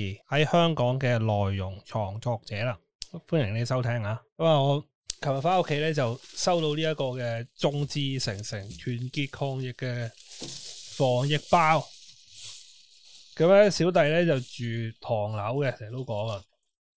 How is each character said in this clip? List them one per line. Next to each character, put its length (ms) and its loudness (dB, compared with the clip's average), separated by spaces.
喺 160 4
香 300 4
港 260 0
嘅 180 2
內 380 2
容 240 -6
創 400 -6
作 240 -4
者 180 -10
啦。 160 -4
歡 200 0
迎 80 -4
你 80 0
收 180 0
聽 80 0
啊！ 180 -4
咁 80 -2
啊， 160 6
我 240 2
琴 140 -2
日 60 -2
返 200 2
屋 60 0
企 120 -2
呢， 140 -2
就 300 -2
收 380 0
到 160 -2
呢 40 -4
一 140 -2
個 120 -4
嘅 400 -4
眾 300 0
志 340 -2
成 220 -4
城、 180 -8
團 360 -8
結 200 -4
抗 300 -6
疫 120 -8
嘅 380 -6
防 300 2
疫 100 2
包。 340 4
咁 140 4
呢， 220 10
小 200 2
弟 100 4
呢， 260 4
就 140 4
住 600 -6
唐 320 -2
樓 280 -4
嘅， 180 -2
成 100 -14
日 40 -12
都 120 -8
講 240 -4
啊。 140 -8